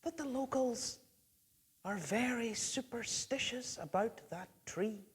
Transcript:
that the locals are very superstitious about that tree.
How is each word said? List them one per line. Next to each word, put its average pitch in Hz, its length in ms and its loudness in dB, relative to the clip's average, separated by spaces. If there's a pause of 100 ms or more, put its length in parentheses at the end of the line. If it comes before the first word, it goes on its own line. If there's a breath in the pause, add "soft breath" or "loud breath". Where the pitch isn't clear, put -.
that 330 140 -2
the 311 80 -6
locals 262 720 2 (840)
are 202 140 0
very 233 560 2
superstitious - 1300 -2
about 190 400 0 (100)
that 180 180 -8 (160)
tree. 208 340 -2 (160)